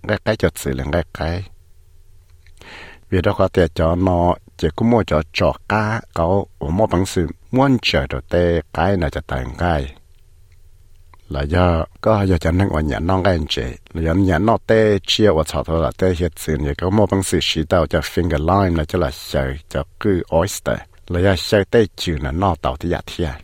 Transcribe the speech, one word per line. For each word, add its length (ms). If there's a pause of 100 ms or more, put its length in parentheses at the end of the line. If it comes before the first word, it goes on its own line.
Cái 180
cái 100
chợ 140
chữ 220
là 200
cái 120 (100)
cái. 300 (1700)
Vì 120
đó 160
có 100
thể 280
cho 200
nó 400 (220)
chỉ 180
cũng 140
mua 140
cho 180 (120)
trò 200 (160)
cá 320 (120)
có 320 (140)
ở 100
một 200
bằng 160
sự 220 (240)
muốn 300
chờ 280
đồ 100 (100)
tê 320 (120)
cái 240
này 120
cho 180
tàn 200 (100)
cái 380 (1300)
là 120
do 440 (160)
có 220
giờ 140
cho 140
nên 180
ở 100
nhà 200
non 240
cái 100
anh 160
chị 140 (300)
là 80
do 120
nhà 260
nó 180 (100)
tê 400
chia 200
ở 180
chỗ 180
thôi 180
là 160
tê 200
hiện 180
sự 220
như 200
có 120
một 220
bằng 120
sự 180
chỉ 280
tàu 180
cho 120
finger 640
lime 140
là 80
cho 140
là 120
sợi 480 (100)
cho 140 (160)
cứ 300
oyster 480 (300)
là 120
do 160
sợi 300
tê 200 (100)
chữ 260
là 100
nó 300
tàu 160
thì 120
giả 160
thiệt. 240 (140)